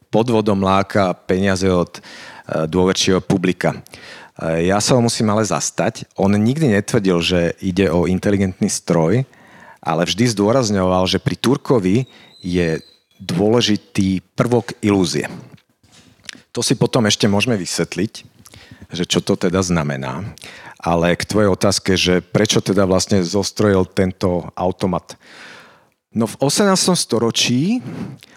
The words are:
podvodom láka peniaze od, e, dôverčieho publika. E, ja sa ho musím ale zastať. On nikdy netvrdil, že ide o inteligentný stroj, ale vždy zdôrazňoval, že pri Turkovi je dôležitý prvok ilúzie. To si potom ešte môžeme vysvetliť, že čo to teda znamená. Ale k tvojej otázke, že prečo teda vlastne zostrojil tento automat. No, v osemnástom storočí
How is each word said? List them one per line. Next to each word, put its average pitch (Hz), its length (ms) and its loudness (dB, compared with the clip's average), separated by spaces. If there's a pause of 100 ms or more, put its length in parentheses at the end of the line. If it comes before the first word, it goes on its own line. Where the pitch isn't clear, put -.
podvodom 110 560 0
láka 95 480 2 (160)
peniaze 95 400 0
od, 90 320 0
e, - 20 -18 (640)
dôverčieho 92 560 2
publika. 87 540 -2 (640)
E, 82 300 -2
ja 101 120 2
sa 139 160 2
ho 120 40 4
musím 117 280 0
ale 107 160 0
zastať. - 720 -4
On 98 120 2
nikdy 113 440 2
netvrdil, 98 480 2
že 85 400 0
ide 92 320 0
o 85 160 2
inteligentný 95 560 0
stroj, 87 600 0 (560)
ale 80 280 -2
vždy 95 240 0
zdôrazňoval, 101 720 2
že 92 160 -2
pri - 160 -4
Turkovi 123 720 0 (320)
je 87 400 -2 (400)
dôležitý 98 1120 0
prvok 120 480 0
ilúzie. 92 480 0 (1200)
To 123 120 -4
si - 80 0
potom 120 320 2
ešte 104 240 2
môžeme 104 280 0
vysvetliť, 87 560 -4 (760)
že 85 160 -6
čo - 160 0
to 98 160 0
teda 92 240 0
znamená. 73 640 -4 (560)
Ale 85 320 2
k - 140 -4
tvojej 104 240 2
otázke, 95 420 0
že 90 320 0
prečo 107 320 0
teda 98 320 0
vlastne 92 320 2
zostrojil 95 680 0
tento 90 680 -2
automat. 92 560 -4 (960)
No, 113 160 -2
v - 160 -10
osemnástom 185 560 2
storočí 123 880 0 (520)